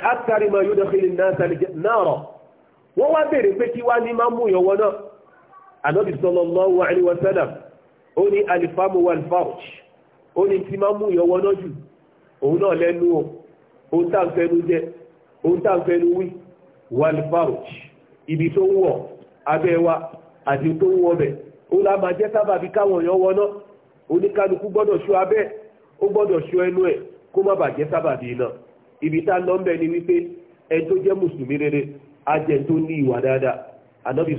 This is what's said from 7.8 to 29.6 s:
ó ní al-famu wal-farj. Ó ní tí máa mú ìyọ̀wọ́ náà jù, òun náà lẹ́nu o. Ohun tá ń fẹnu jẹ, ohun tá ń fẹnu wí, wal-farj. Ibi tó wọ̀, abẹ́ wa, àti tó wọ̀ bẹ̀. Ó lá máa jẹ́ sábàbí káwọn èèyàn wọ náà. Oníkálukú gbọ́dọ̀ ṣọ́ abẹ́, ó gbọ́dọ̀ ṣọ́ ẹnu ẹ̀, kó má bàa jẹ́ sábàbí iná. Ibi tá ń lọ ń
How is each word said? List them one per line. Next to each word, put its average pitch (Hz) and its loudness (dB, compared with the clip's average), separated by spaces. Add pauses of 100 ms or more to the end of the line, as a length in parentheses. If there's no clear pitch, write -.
ó 202 2
ní 202 2
al-famu 180 0
wal-farj. 175 0 (760)
Ó 185 2
ní 190 0
tí - -8
máa 196 0
mú 208 -4
ìyọ̀wọ́ 175 2
náà 196 2
jù, 180 -10 (720)
òun 156 2
náà 196 2
lẹ́nu 170 2
o. 147 -2 (680)
Ohun 170 2
tá 190 2
ń 170 -2
fẹnu 170 2
jẹ, 170 2 (640)
ohun 175 2
tá 196 2
ń 170 -2
fẹnu 175 2
wí, 185 -2 (640)
wal-farj. 151 0 (640)
Ibi 160 0
tó 190 -2
wọ̀, 190 2 (460)
abẹ́ 180 2
wa, 165 0 (340)
àti 143 0
tó 190 2
wọ̀ 180 2
bẹ̀. 147 0 (380)
Ó 185 4
lá 196 2
máa 185 0
jẹ́ 208 -2
sábàbí 196 0
káwọn 196 2
èèyàn 185 2
wọ 190 4
náà. 202 2 (640)
Oníkálukú 196 0
gbọ́dọ̀ 208 2 (100)
ṣọ́ 196 4
abẹ́, 190 2 (500)
ó 196 2
gbọ́dọ̀ 196 2 (120)
ṣọ́ 180 2
ẹnu 185 0
ẹ̀, 156 0 (340)
kó 196 2
má 196 2
bàa 156 0
jẹ́ 147 -4
sábàbí 135 -2
iná. 120 -4 (540)
Ibi 156 -2
tá 185 0
ń 180 -4
lọ 185 2
ń 190 -6